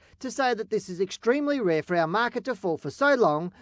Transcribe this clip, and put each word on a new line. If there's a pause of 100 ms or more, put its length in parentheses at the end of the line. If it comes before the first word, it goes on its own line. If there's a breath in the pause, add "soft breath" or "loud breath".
(220 soft breath)
to
say
that
this
is
extremely
rare
for
our
market
to
fall
for
so
long (100)